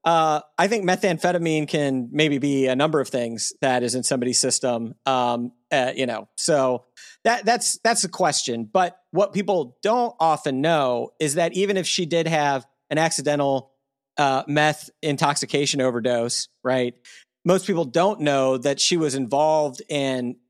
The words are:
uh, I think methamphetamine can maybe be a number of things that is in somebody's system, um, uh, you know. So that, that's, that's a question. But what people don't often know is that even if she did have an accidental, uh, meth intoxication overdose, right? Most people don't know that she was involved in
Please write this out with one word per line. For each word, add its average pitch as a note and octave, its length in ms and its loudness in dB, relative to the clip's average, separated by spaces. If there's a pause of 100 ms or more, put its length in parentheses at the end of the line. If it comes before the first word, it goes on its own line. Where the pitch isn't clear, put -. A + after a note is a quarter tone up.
uh, D#3+ 380 2 (160)
I F3+ 100 4
think G#3 160 0
methamphetamine F3 840 0
can C3+ 440 0
maybe D3 280 2
be C3+ 260 2
a B2+ 100 0
number D3+ 240 2
of C3 100 -2
things A#2 520 -4
that B2+ 220 2
is A#2+ 100 -2
in B2+ 80 -2
somebody's B2 380 -2
system, A#2 560 -2 (100)
um, B2 460 0 (200)
uh, C3 240 0
you C3 120 -2
know. G#2+ 200 -8 (100)
So C3 480 0 (380)
that, A#3 220 0
that's, A#3 380 0
that's A3+ 200 2
a F3+ 60 -4
question. C3 600 -2
But F3+ 260 0 (140)
what G3 200 2
people F3+ 520 -2
don't A#3+ 360 0
often D3+ 420 0
know C3+ 580 0
is D3 160 -2
that E3+ 180 0
even G3 240 0
if F3 80 -2
she F3 220 -2
did E3 200 0
have D3 380 0 (240)
an D3+ 80 -2
accidental, C#3+ 760 0 (440)
uh, C3+ 300 0
meth D3+ 420 0 (140)
intoxication C#3+ 760 -2
overdose, A#2+ 680 -2 (160)
right? B2+ 320 -2 (500)
Most F#3 220 2
people E3+ 180 0
don't E3 360 0
know C3+ 360 2
that C#3 220 0
she - 180 0
was D3+ 160 0
involved C#3 720 0
in C3 500 -2 (120)